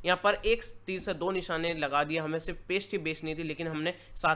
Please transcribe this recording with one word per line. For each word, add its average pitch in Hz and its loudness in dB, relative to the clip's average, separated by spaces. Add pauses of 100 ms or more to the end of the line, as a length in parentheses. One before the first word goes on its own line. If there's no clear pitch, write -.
यहाँ 180 4
पर 202 6
एक 220 2
तीर - -6
से 190 -2
दो 170 0
निशाने 170 0
लगा 147 2
दिए, 156 0
हमें 156 0
सिर्फ 160 -6
पेस्ट्री 196 -2
बेचनी 160 -2
थी, 165 -6
लेकिन 160 -4
हमने 160 -2 (220)
साथ 160 4